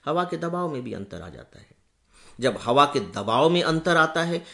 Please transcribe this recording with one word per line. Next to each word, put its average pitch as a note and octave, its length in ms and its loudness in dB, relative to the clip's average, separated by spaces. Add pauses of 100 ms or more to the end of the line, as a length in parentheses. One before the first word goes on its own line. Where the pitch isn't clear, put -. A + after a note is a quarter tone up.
हवा E3+ 180 0
के F3 140 -6
दबाव E3+ 360 -4
में B2 100 -8
भी A#2 100 -10
अंतर F#2 280 -12
आ E2+ 80 -16
जाता - 300 -20
है। - 180 -20 (600)
जब A#2 220 0
हवा B2+ 240 6
के C#3+ 140 0
दबाव A2 500 2
में F3 140 2
अंतर E3 340 2
आता D#3+ 260 2
है E3+ 200 -4 (100)